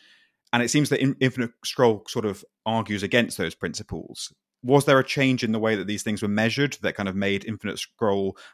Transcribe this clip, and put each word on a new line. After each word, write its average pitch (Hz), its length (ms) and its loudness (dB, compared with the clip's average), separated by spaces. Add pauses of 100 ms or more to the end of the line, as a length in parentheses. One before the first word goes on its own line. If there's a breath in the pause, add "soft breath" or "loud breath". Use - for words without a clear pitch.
(540 soft breath)
And 120 80 4
it 120 80 0
seems 147 180 2
that 139 140 0
in-, 135 180 0
infinite 123 300 0 (160)
scroll 113 420 2
sort 113 160 -6
of 101 180 -4 (220)
argues 104 380 -2
against 110 340 2
those 82 180 -4
principles. - 800 -10 (320)
Was 135 200 6
there 139 160 6
a 127 40 2
change 131 380 0
in 113 80 0
the 113 80 0
way 110 160 2
that 95 140 -4
these 101 160 -4
things 107 180 -4
were 107 60 -2
measured 113 540 0
that 101 120 -2
kind 98 140 -4
of 95 80 -4
made 98 280 -2
infinite 104 360 -8
scroll 98 560 -2 (180 loud breath)